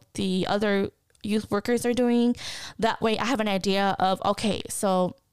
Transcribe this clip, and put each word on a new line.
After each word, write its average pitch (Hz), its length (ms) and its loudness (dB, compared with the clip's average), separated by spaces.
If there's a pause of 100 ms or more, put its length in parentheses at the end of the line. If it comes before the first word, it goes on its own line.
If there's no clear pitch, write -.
(140)
the 185 340 0
other 202 420 0 (320)
youth 214 280 -2
workers 233 340 0
are 247 80 2
doing. 240 420 4 (440)
That 220 220 0
way 220 180 0
I 214 80 -2
have 247 140 0
an 214 80 0
idea 196 500 2
of, 190 260 0
okay, 208 440 0
so 185 460 0 (180)